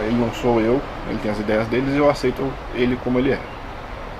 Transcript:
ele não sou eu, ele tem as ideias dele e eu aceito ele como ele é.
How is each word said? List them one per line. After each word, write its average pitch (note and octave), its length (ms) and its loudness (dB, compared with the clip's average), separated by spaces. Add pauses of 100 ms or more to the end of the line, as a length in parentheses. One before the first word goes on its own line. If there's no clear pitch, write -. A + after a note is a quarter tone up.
ele A#2 100 2
não A#2 180 2
sou A#2 260 4
eu, A#2 200 4 (300)
ele A2 80 -2
tem A2 120 -2
as G#2 80 -2
ideias G#2+ 280 2
dele B2+ 260 0
e C#3+ 60 2
eu D3 100 6
aceito C3+ 420 0 (240)
ele B2 280 2
como B2 160 2
ele C3 140 4
é. G2 60 0 (800)